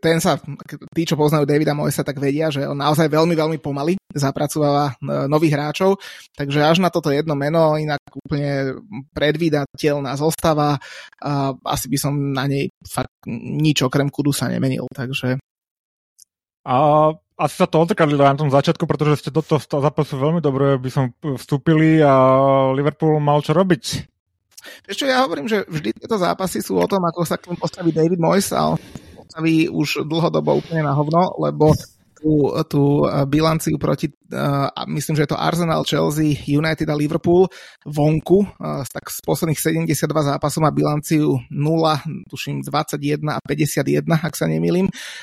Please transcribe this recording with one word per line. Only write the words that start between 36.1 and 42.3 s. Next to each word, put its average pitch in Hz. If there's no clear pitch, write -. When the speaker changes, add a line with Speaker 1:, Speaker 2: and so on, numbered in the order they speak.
Speaker 1:
United 151
a 151
Liverpool 165
vonku, 156
e, -
tak -
z -
posledných 160
sedemdesiatdva 156
zápasov 151
má 151
bilanciu 147
nula, 156